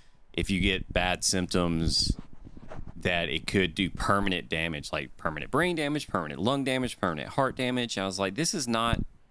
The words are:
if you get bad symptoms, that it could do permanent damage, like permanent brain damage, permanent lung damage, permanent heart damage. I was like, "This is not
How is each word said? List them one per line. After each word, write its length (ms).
if 180
you 100
get 320
bad 320
symptoms, 920
that 300
it 180
could 280
do 160
permanent 580
damage, 440
like 240
permanent 340
brain 260
damage, 320
permanent 320
lung 240
damage, 340
permanent 320
heart 260
damage. 420
I 80
was 120
like, 160
"This 200
is 120
not 340